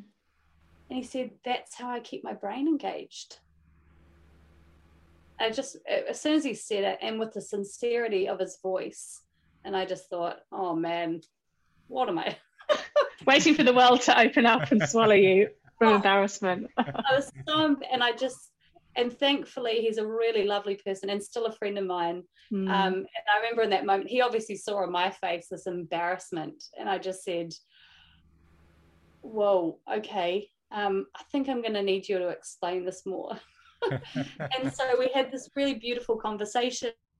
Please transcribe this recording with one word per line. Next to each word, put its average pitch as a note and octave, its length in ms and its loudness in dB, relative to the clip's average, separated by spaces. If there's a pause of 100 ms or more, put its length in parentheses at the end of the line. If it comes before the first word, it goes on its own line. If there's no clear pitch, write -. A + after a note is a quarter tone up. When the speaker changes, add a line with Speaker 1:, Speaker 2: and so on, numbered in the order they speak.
(880)
Speaker 1:
And B3+ 100 -8
he B3 40 -6
said, B3+ 300 -6 (120)
"That's - 300 -6
how B3 160 -10
I A#3+ 100 -6
keep - 240 -12
my - 80 -8
brain A3 360 -6
engaged." - 720 -6 (2000)
I A3+ 120 0
just, C4 260 -6 (100)
as - 320 -4
soon D4+ 160 0
as D4+ 100 2
he A#3+ 100 -4
said G3+ 300 -4
it, F#3+ 180 -2
and A3 180 -6
with A3 140 -6
the G#3 80 -8
sincerity A3 840 -2
of F#3+ 140 -4
his F#3 220 -6
voice, - 580 -6 (440)
and G3 120 -6
I F#3+ 80 -2
just F#3 240 -8
thought, F3 300 -6 (120)
Oh F3+ 240 -4
man, E3 460 -2 (680)
what B3 200 -2
am E3+ 100 -2
I? - 180 -4 (320)
<laughs> - 580 0
Speaker 2:
Waiting D4 280 6
for D4+ 80 2
the B3 120 6
world B3 280 8
to A#3 160 6
open A#3 280 6
up A#3 260 4
and G#3 100 6
swallow A3 320 6
you G3 340 8 (300)
from A3+ 100 6
Speaker 1:
Oh. G#3 80 8
Speaker 2:
embarrassment. G3 800 2
<laughs> - 40 -10
Speaker 1:
I C4 360 0
was C#4 160 0 (160)
so D#4 180 2
em-, D4 180 2 (100)
and B3 100 0
I A#3+ 100 2
just, B3+ 380 -6 (460)
and A#3+ 160 0
thankfully B3 680 0
he's A3 180 0
a G#3+ 80 -2
really A3+ 380 0
lovely G3+ 320 -2
person G3 340 -6
and G3+ 120 -4
still A#3 240 -4
a A3 60 -2
friend G3+ 260 -6
of G3 80 -4
mine. F3+ 360 -2 (300)
Speaker 2:
Mm. F#3+ 160 -2
Speaker 1:
Um, F#3+ 260 2
and F#3+ 380 -8
I G#3 80 4
remember A#3 220 0
in G#3 80 2
that F#3+ 160 2
moment, G3 220 2
he B3 120 0
obviously A3 360 0
saw G3+ 260 -4
on F3 100 -4
my F3+ 180 0
face F3 380 -6
this F3 180 -10
embarrassment, F3 960 -6 (160)
and A3 100 -8
I F#3 100 0
just F#3 260 -8
said, E3+ 280 -6 (1700)
"Whoa, G3+ 560 0 (140)
okay. G3+ 560 -4 (220)
Um, G3 360 -2 (100)
I - 140 -18
think C4+ 180 -2
I'm B3 140 -2
gonna G#3+ 200 -2
need G3 260 -2
you F#3+ 100 0
to F3+ 100 -2
explain F3+ 560 -6
this F#3 220 -8
more." F#3+ 300 -8 (460)
<laughs> A4+ 80 0 (680)
And C4+ 140 -4
so C4+ 120 -4 (140)
we B3+ 160 2
had C4 160 0
this C4 240 -10
really C#4 200 0
beautiful A#3 420 -4
conversation, A3+ 760 -4 (300)